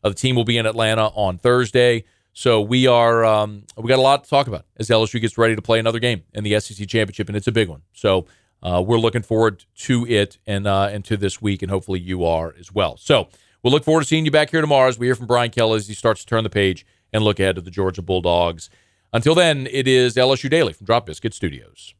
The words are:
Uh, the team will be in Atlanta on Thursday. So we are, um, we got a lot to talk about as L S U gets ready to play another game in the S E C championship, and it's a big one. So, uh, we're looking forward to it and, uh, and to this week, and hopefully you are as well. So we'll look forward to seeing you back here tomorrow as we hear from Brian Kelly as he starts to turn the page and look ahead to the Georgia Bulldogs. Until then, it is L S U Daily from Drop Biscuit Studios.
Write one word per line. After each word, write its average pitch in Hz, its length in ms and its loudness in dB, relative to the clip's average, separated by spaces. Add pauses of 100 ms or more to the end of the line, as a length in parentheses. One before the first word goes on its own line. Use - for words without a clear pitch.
Uh, 101 60 -2
the 98 60 -6
team 127 200 -2
will 117 80 2
be 117 140 0
in 113 80 -2
Atlanta 110 440 0
on 95 280 -4
Thursday. 123 680 2 (300)
So 113 280 0
we 127 260 2
are, 117 380 4
um, 107 380 0 (140)
we 113 100 -8
got 131 120 4
a - 20 2
lot 139 220 4
to - 60 -20
talk 139 180 2
about 98 180 -10 (120)
as 110 140 -6
L 110 120 4
S 107 100 -4
U 117 60 -4
gets 110 180 -4
ready 113 180 2
to 107 60 -8
play 113 180 2
another 113 200 -2
game 117 240 -4 (100)
in 104 100 -10
the 104 120 0
S - 160 -2
E - 20 -18
C 101 120 -12
championship, 104 420 -4
and 104 100 -8
it's 104 100 -4
a 120 40 -2
big 95 180 0
one. 73 140 -18 (100)
So, 95 320 0 (360)
uh, 90 240 -2
we're 117 120 2
looking 113 240 0
forward 110 420 0 (100)
to 120 320 -2
it 104 400 0
and, 101 220 -4
uh, 98 240 0
and 104 140 -10
to 110 100 -4
this 98 260 -4
week, 101 200 -4
and 95 100 -6
hopefully 95 260 -4
you 90 280 -4
are 82 340 -2
as 87 140 -20
well. 95 240 -2
So 117 320 2 (340)
we'll 123 80 4
look 147 140 2
forward 156 160 4
to 139 60 -4
seeing 156 180 0
you 147 60 0
back 151 180 2
here 165 100 -2
tomorrow 139 300 4
as 117 100 -4
we 123 80 -2
hear 127 80 2
from 123 120 -14
Brian 120 220 0
Kelly 110 280 0
as 101 100 -6
he 107 60 -14
starts 110 280 -2
to - 60 -20
turn 113 160 0
the 107 60 -4
page 95 360 0 (280)
and 107 100 0
look 104 160 0
ahead 95 160 0
to 92 60 -10
the 87 100 -18
Georgia 92 300 -4
Bulldogs. 87 680 -2 (440)
Until 117 200 2
then, 156 380 2
it 131 160 -2
is 127 300 2
L 127 160 2
S 123 100 -4
U 135 60 -6
Daily 139 240 0
from - 120 -20
Drop 117 200 0
Biscuit 107 280 -8
Studios. 64 680 -10